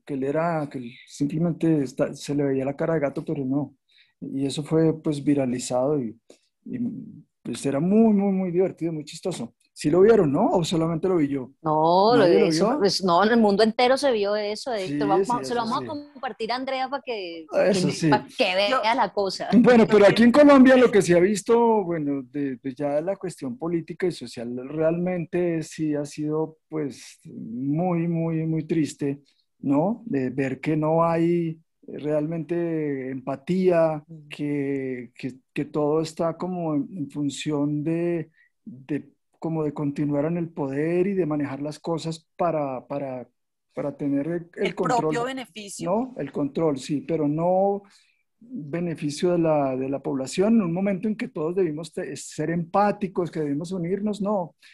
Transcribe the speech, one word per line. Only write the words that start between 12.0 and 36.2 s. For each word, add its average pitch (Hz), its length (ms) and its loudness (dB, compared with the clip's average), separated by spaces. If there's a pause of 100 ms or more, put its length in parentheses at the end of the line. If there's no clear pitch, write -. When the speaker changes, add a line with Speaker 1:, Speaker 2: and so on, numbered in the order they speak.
Speaker 2:
lo 233 60 6
Speaker 1:
¿Nadie 180 160 6
Speaker 2:
de - 40 6
Speaker 1:
lo 196 60 6
Speaker 2:
eso, 170 240 2
Speaker 1:
vio? 294 80 0
Speaker 2:
pues, 185 260 0
no, 175 180 4
en 214 100 4
el 233 60 4
mundo 208 240 4
entero 247 360 2
se 277 120 0
vio 208 240 0
eso, 214 380 -6
Héctor. 190 160 -4
Speaker 1:
Sí, 147 180 -4
Speaker 2:
Vamos, 196 200 2
Speaker 1:
sí, 240 60 -2 (120)
Speaker 2:
se 247 100 -6
lo 240 100 -2
Speaker 1:
eso 226 60 -6
Speaker 2:
vamos 262 100 -4
Speaker 1:
sí. - 40 -8
Speaker 2:
a 294 300 -12
compartir 226 360 -8
a 240 60 -2
Andrea 262 320 -6
para 269 160 -6
que, 175 400 -8 (220)
Speaker 1:
Eso 185 220 2
Speaker 2:
que, - 40 0
Speaker 1:
sí. 160 160 0
Speaker 2:
para - 180 2
que 196 280 -2
vea 202 160 2
Speaker 3:
Yo 262 120 2
Speaker 2:
la 220 300 0
cosa. 185 400 -4
Speaker 1:
Bueno, 226 320 8
Speaker 3:
yo - 40 4
Speaker 1:
pero 208 180 8
Speaker 3:
que 185 60 8
Speaker 1:
aquí 214 100 4
en 240 100 8
Colombia 269 460 10
lo 247 120 8
que 196 120 6
se 175 120 4
ha 170 60 8
visto, 220 640 4
bueno, 147 380 -4
de, 135 340 -6
de 131 180 -8
ya 143 280 -2
la 190 140 -4
cuestión 139 420 -8
política 170 480 -4
y 170 60 -2
social 120 440 -10 (100)
realmente 170 960 -2
sí 156 320 -4
ha 147 120 -4
sido, 156 500 -4 (140)
pues, 147 560 -10
muy, 151 840 -2
muy, 165 380 -2
muy 160 180 -2
triste, 143 560 -2 (380)
¿no? 156 480 0
De 131 240 -2
ver 131 280 -4
que 151 160 -2
no 156 300 2
hay 170 560 0 (260)
realmente 151 1200 -4
empatía, 160 960 0
Speaker 2:
Mm. 156 200 -20
Speaker 1:
que, 139 840 -4
que, 127 200 -10 (180)
que 147 140 -6
todo 151 340 0
está 160 380 -4